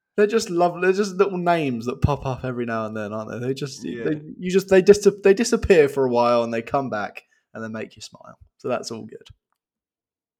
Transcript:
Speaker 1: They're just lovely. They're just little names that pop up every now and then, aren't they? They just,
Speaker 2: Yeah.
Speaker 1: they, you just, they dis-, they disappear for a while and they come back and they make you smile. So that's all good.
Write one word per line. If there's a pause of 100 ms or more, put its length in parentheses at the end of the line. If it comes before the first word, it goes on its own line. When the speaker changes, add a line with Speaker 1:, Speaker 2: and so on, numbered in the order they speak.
(160)
Speaker 1:
They're
just
lovely.
They're
just
little
names
that
pop
up
every
now
and
then,
aren't
they?
They
just,
Speaker 2:
Yeah.
Speaker 1:
they, (180)
you
just,
they
dis-, (160)
they
disappear
for
a
while
and
they
come
back (300)
and
they
make
you
smile. (200)
So
that's
all
good. (1120)